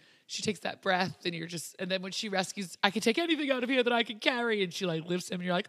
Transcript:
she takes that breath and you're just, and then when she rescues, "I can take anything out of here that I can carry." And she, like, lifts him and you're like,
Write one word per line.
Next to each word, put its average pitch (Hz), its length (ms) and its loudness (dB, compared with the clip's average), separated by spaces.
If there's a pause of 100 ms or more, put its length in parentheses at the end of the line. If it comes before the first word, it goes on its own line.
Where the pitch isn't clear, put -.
(280)
she - 140 -8
takes 208 200 -2
that - 200 -6
breath 185 440 0
and 175 100 -2
you're 165 120 -6
just, 170 300 -10
and 185 140 -4
then 190 100 -2
when 185 120 -8
she 220 160 -4
rescues, 190 540 -4
"I 202 60 6
can 208 120 0
take 233 160 4
anything 320 340 2
out 254 140 0
of 226 40 0
here 262 140 4
that 240 80 2
I 233 120 4
can 220 160 -8
carry." 233 440 2
And 175 100 0
she, 196 120 -4
like, 160 200 0
lifts 180 240 -2
him 180 120 -4
and 175 40 -6
you're 180 80 2
like, 180 160 0